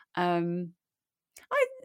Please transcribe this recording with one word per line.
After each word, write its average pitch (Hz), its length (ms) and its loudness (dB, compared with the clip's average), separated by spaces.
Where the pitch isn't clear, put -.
Um, 175 580 0
I, 539 140 4